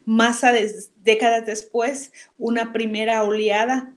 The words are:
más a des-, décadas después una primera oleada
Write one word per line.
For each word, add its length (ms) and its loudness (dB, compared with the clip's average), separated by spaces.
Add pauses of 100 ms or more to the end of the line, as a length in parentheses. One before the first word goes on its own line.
más 380 2
a 80 6
des-, 400 -2 (120)
décadas 400 2
después 640 -6 (280)
una 340 -4
primera 500 -2
oleada 760 0